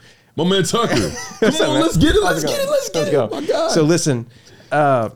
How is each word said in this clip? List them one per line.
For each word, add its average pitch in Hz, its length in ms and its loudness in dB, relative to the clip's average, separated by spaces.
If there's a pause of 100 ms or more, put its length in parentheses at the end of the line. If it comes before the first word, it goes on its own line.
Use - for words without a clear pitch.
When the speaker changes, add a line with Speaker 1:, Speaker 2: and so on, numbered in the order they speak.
(360)
Speaker 1:
My 143 100 -2
man 190 180 2
Tucker. 233 300 -2
Speaker 2:
<laughs> - 20 2
Speaker 1:
Come 98 140 0 (300)
Speaker 2:
What's 214 200 2
up, - 100 2
Speaker 1:
on, 302 40 0
Speaker 2:
man? 294 80 2
Speaker 1:
let's - 160 0
get 311 180 4
it, 415 80 4
Speaker 2:
How's - 200 0
Speaker 1:
let's - 0 -
Speaker 2:
it - 40 -4
Speaker 1:
get 571 120 -2
it, 554 60 -2
Speaker 2:
going? 554 40 -4
Speaker 1:
let's 539 200 -2
get - 100 -4
Speaker 2:
Let's 587 100 -2
Speaker 1:
it. - 20 -4
Speaker 2:
go. - 180 2
Speaker 1:
My 294 160 -8
God. 330 260 0
Speaker 2:
So 190 120 2
listen, 147 440 0 (440)
uh, 139 440 2